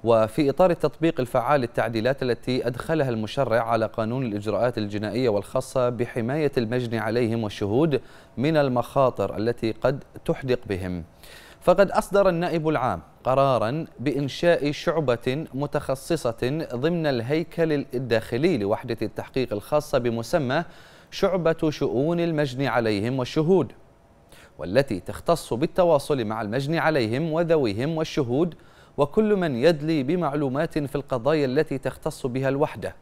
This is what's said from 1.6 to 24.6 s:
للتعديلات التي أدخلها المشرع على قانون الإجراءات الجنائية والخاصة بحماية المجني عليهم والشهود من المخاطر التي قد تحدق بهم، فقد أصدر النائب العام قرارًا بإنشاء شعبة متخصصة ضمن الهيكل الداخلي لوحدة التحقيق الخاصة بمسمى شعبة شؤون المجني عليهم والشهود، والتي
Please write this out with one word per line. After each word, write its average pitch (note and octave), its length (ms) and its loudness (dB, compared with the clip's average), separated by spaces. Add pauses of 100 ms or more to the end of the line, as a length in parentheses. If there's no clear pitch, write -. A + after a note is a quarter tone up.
للتعديلات A#2 640 -2
التي B2+ 440 -2
أدخلها C3 440 -2
المشرع A#2 520 0
على A2+ 240 0
قانون A#2 400 -2
الإجراءات G#2+ 520 -2
الجنائية G#2 500 -2
والخاصة B2 600 0
بحماية B2 720 -2
المجني A#2 400 -2
عليهم A2+ 460 0
والشهود A#2 560 2 (360)
من D3+ 200 2
المخاطر B2+ 800 2
التي A2+ 360 -2
قد C3+ 320 -2 (200)
تحدق C3 420 -2
بهم، F2+ 380 -4 (560)
فقد F#3 300 6
أصدر G3+ 380 2
النائب E3 400 0
العام A#2+ 320 0 (240)
قرارًا C3 600 2 (120)
بإنشاء C#3+ 760 0
شعبة C#3+ 800 -2
متخصصة C#3 1200 -2
ضمن D#3+ 320 0
الهيكل D3+ 680 0 (220)
الداخلي B2 640 0
لوحدة G#2+ 440 -2
التحقيق A2 500 -4
الخاصة C#3+ 460 0
بمسمى B2 680 -2 (460)
شعبة E3 600 0
شؤون D3 500 0
المجني D3 480 0
عليهم A2+ 500 2
والشهود، D#3 540 2 (840)
والتي F#2+ 420 0